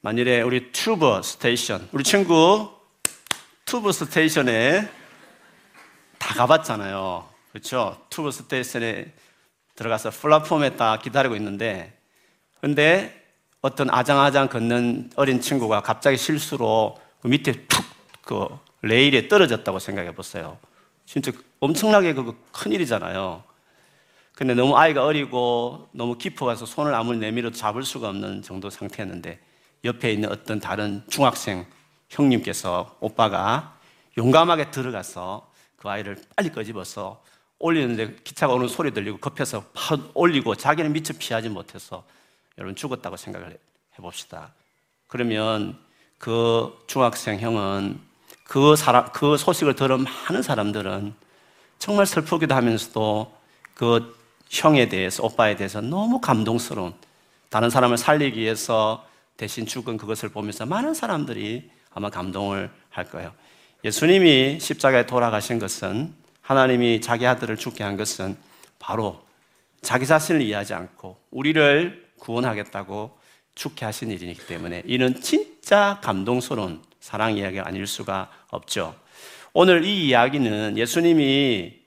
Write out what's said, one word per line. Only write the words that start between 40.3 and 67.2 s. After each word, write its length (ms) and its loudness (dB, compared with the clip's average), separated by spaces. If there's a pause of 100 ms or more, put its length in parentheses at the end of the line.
자기는 360 0
미처 240 -4
피하지 340 -6
못해서 540 -14 (540)
여러분 160 -12
죽었다고 420 -10
생각을 400 -16 (420)
해봅시다. 540 -16 (540)
그러면 720 -4 (400)
그 580 0 (120)
중학생 500 0
형은 640 -2 (440)
그 320 6
사람, 360 4
그 240 2
소식을 380 2
들은 300 0
많은 380 -4
사람들은 720 -4 (640)
정말 280 4
슬프기도 480 0
하면서도 800 0 (400)
그 420 2 (340)
형에 380 4
대해서, 360 -4
오빠에 320 2
대해서 240 -6
너무 400 -2
감동스러운, 760 -2 (540)
다른 220 2
사람을 280 4
살리기 400 2
위해서 680 -2 (320)
대신 300 -8
죽은 300 -8
그것을 320 -8
보면서 380 -10
많은 280 -4
사람들이 760 -6 (220)
아마 180 -6
감동을 600 -6 (200)
할 160 -10
거예요. 260 -14 (500)
예수님이 800 4
십자가에 460 2
돌아가신 520 0
것은, 560 -6 (280)
하나님이 580 4
자기 260 -2